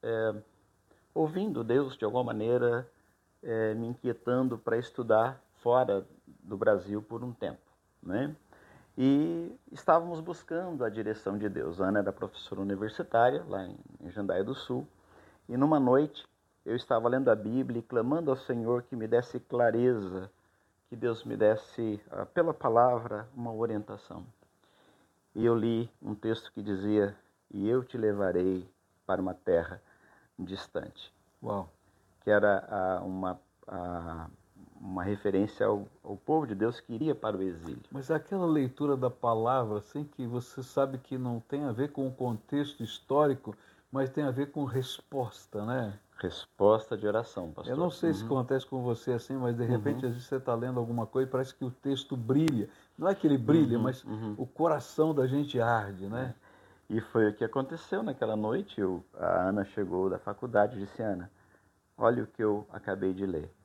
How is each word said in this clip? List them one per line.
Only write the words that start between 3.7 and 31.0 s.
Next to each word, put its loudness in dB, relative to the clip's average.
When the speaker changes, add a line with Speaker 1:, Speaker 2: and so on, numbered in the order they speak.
Speaker 1:
me -4
inquietando 0
pra 0
estudar 2
fora 2
do -8
Brasil 2
por -10
um -8
tempo, -8
né? -2
E 2
estávamos 2
buscando -6
a 0
direção -4
de -2
Deus. -4
A 2
Ana 4
era 0
professora -8
universitária, 2
lá -6
em, -14
em -12
Jandaia -2
do -2
Sul, -6
e -8
numa 4
noite 4
eu -2
estava 0
lendo 4
a 8
Bíblia -2
e -12
clamando 0
ao 2
Senhor -2
que -10
me -4
desse 2
clareza, 2
que -12
Deus -2
me -6
desse, 2
ah, -6
pela 0
palavra, 2
uma -6
orientação. -6
E 0
eu 6
li 0
um -6
texto -4
que -10
dizia, 0
"E -2
eu 2
te -12
levarei 0
para -2
uma -4
terra 0
distante." -10